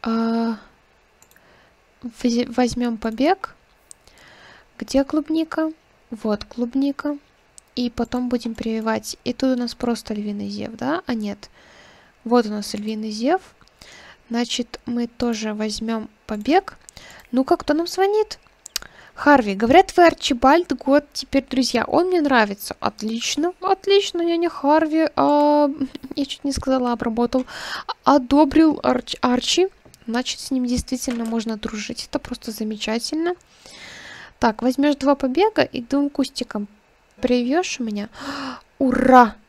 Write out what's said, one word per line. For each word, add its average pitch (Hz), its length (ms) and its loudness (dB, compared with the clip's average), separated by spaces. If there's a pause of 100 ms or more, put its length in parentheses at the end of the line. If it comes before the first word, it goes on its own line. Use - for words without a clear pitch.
А, 226 560 -2 (1400)
воз-, 240 460 -2
возьмем 240 480 0
побег. 240 580 -2 (1200)
Где 269 280 0
клубника? 320 680 -2 (400)
Вот 214 360 -4
клубника. 277 720 -4 (600)
И 247 140 -2
потом 247 380 -4
будем 233 280 -4
прививать. 220 680 -4
И 247 100 -4
тут 262 240 0
у 240 40 -4
нас 240 160 -6
просто 233 380 -4
львиный 208 340 -6
зев, 208 240 -8
да? 277 340 -4
А 254 80 -4
нет. 208 340 -8 (760)
Вот 233 220 2
у 208 40 -6
нас 208 240 -8
львиный 214 380 -8
зев. 262 420 -2 (760)
Значит, 233 540 -4
мы 240 220 -4
тоже 220 480 -4
возьмем 220 560 -6 (160)
побег. 240 500 0 (560)
Ну-ка, 269 240 2
кто - 160 -2
нам 330 140 0
звонит? 403 520 0 (760)
Харви. 202 400 4
Говорят, 240 420 6
вы 349 100 8
Арчибальд 294 680 2
год 285 380 2
теперь, - 360 -2
друзья. 240 380 0
Он 349 220 2
мне 359 120 2
нравится. 226 580 0
Отлично, 233 840 -4
отлично, 392 600 0
няня 339 300 0
Харви. 311 680 2
А... 294 540 4 (440)
я 285 120 -2
чуть - 180 -12
не 277 80 -2
сказала, 262 400 0
обработал. 240 540 -2 (580)
Одобрил 294 760 4
Арч-, 247 400 -2
Арчи. 254 460 2 (380)
Значит, 240 340 -4
с - 100 -10
ним 254 160 0
действительно 240 580 -4
можно 226 320 -4
дружить. 214 540 -10
Это 294 80 -4
просто - 320 -10
замечательно. 220 840 -4 (1040)
Так, 220 240 0
возьмешь 277 340 2
два 277 180 2
побега 294 480 0
и - 180 -4
к 233 80 -14
двум 285 220 0
кустикам 240 580 -6 (480)
привьешь 254 640 0
у 240 40 -4
меня. 208 260 -6 (340)
<gasps> - 340 -16
Ура! 254 580 6 (120)